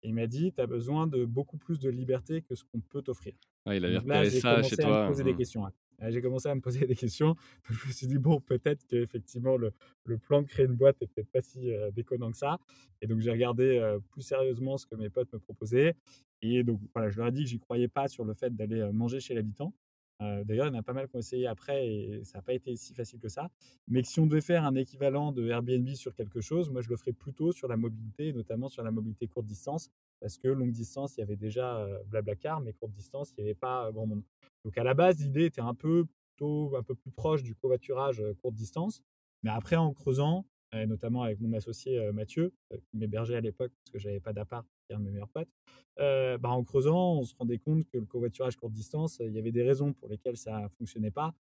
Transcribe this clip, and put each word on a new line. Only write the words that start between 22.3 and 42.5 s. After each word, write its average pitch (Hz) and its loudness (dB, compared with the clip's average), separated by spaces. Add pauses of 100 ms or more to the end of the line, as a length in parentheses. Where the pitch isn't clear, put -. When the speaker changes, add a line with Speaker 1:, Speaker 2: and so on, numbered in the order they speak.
Speaker 1:
a - -18
pas 127 -4
été 127 -4
si - -14
facile 120 -10
que 110 -8
ça. 151 -8 (380)
Mais 123 4
que 120 -4
si - 0
on 160 8
devait 151 4
faire 170 2
un 131 0
équivalent 139 0
de 120 0
Airbnb 123 0
sur 127 -10
quelque 110 -6
chose, 165 0
moi, 127 -4
je 113 -6
le 120 0
ferais 123 -4
plutôt 156 -2
sur 135 -6
la 117 0
mobilité, 113 -4
et 151 -4
notamment 117 -4
sur 120 -12
la 113 -4
mobilité 110 -4
courte 113 -6
distance. 139 -6 (320)
Parce 104 -8
que - -2
longue 131 2
distance, 117 -6
il 120 -8
y - -4
avait 104 -6
déjà, 117 -4
euh, 98 -6
Blablacar, 107 -4
mais 117 -8
courte 110 -10
distance, 135 -10
il - -8
y 104 -6
avait 104 -2
pas, 127 -4
euh, 110 -4
grand 110 -4
monde. 104 -2 (440)
Donc, 104 -6
à 117 0
la 131 6
base, 170 6
l'idée 143 2
était 143 -2
un 117 -2
peu 165 4
plutôt, 147 -4
un 120 0
peu 127 -6
plus 120 -14
proche 156 0
du 117 -8
covoiturage, 127 0
euh, 107 -2
courte 123 -4
distance. 156 -4 (420)
Mais 110 0
après, 113 0
en 160 4
creusant, 147 0 (300)
et 110 -2
notamment 117 -2
avec 107 -2
mon 113 -2
associé, 117 -4
euh, 107 0
Mathieu, 156 -2 (220)